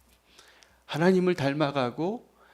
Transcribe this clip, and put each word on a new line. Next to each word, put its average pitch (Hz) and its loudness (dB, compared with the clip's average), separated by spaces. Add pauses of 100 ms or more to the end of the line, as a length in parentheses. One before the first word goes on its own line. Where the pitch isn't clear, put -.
(840)
하나님을 180 2
닮아가고 143 -2 (220)